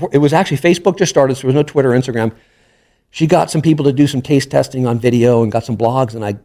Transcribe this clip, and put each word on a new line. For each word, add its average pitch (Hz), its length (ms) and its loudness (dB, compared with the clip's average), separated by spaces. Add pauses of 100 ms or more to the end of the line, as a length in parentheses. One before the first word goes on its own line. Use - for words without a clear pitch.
was, 180 120 -6
it 139 60 4
was 147 140 2
actually, 165 260 0
Facebook 202 380 0
just 180 140 0
started, 135 240 2
so - 80 -12
there 131 60 -2
was 131 80 2
no 147 80 2
Twitter, 139 260 0
Instagram. 117 420 0 (800)
She - 160 -4
got 160 240 2
some 160 100 -2
people 151 260 0
to 143 60 2
do 143 140 2
some 135 160 -2
taste 139 280 -2
testing 131 360 -2
on 117 140 -2
video 120 420 2
and 107 80 0
got 113 140 -4
some 113 120 -6
blogs, 117 380 -2
and 113 100 -10
I 104 80 -4 (120)